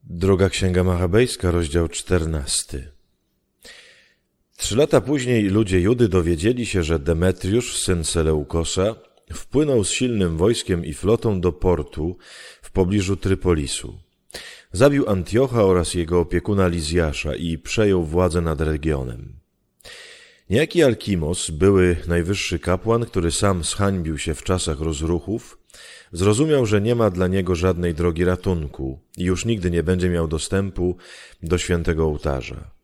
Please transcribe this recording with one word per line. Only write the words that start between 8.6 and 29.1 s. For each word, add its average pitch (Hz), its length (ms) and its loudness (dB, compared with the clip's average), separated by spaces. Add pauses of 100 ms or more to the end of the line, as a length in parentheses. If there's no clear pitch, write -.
wpłynął 135 520 0
z - 60 -4
silnym 101 460 0
wojskiem 92 480 0
i 76 100 -8
flotą 104 460 0
do 85 120 0
portu 82 640 -2 (460)
w - 80 -20
pobliżu 95 460 0
Trypolisu. 85 840 -2 (760)
Zabił 139 360 4
Antiocha 107 560 2
oraz 90 300 2
jego 87 260 0
opiekuna 92 480 0
Lizjasza 80 680 -2
i 80 240 -4
przejął 98 460 2
władzę 87 360 0
nad 80 200 -2
regionem. 71 720 -4 (1160)
Niejaki 156 320 2
Alkimos, 90 680 0
były 90 460 4 (100)
najwyższy 85 520 -2
kapłan, 110 460 0
który 85 260 -2
sam 92 340 0
zhańbił 90 540 -2
się 80 160 -4
w - 80 -12
czasach 82 380 -2
rozruchów, 80 800 -4 (540)
zrozumiał, 117 540 2
że 104 140 2
nie 117 140 2
ma 113 160 4
dla 90 160 0
niego 92 280 0
żadnej 87 400 0
drogi 87 300 0
ratunku 78 760 -2 (160)